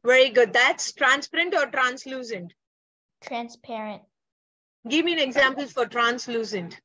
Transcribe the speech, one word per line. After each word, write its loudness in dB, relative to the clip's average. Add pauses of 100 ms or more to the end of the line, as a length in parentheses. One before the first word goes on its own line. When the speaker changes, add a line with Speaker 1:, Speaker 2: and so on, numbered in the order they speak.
Speaker 1:
Very 6
good. 4
That's 2
transparent 0
or 2
translucent? -6 (680)
Speaker 2:
Transparent. -10 (880)
Speaker 1:
Give 2
me 0
an -2
example 0
for -2
translucent. -4